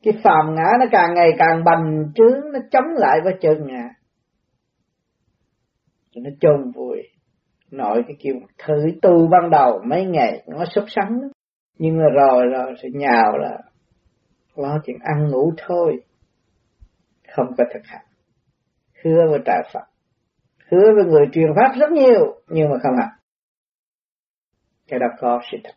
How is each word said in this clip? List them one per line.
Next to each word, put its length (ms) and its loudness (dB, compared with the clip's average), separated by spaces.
Cái 100 0
phàm 320 2
ngã 240 0
nó 120 2
càng 220 2
ngày 240 4
càng 260 2
bành 520 0
trướng, 380 2
nó 60 -6
chống 140 0
lại 280 0
với 180 -2
chân 260 0
ngã. 220 -12
Nó 140 -16
chôn 320 0
vùi. 260 -12
Nội 360 -4
cái 120 -18
kiểu 160 -6
thử 100 -2
tu 260 4
ban 220 4
đầu 400 2
mấy 160 -2
ngày 420 -4
nó 180 -8
sốt 220 -4
sắng 220 -6
lắm. 100 -14
Nhưng 200 -2
mà 60 0
rồi, 320 4
rồi 380 -4
sẽ 100 -12
nhào 440 0
là 200 -8
lo 300 -6
chuyện 160 -12
ăn 300 -4
ngủ 260 -2
thôi. 460 -4
Không 120 -2
có 60 0
thực 100 -14
hành. 220 -20
Hứa 260 2
với 160 0
trời 160 0
Phật, 120 -12
hứa 240 6
với 100 4
người 260 6
truyền 240 0
pháp 240 2
rất 120 2
nhiều, 560 2
nhưng 220 -2
mà 140 -2
không 160 0
hành. 200 -8
Cái 120 -8
đó 60 -2
có 220 -2
sự 120 -12
thật. 140 -20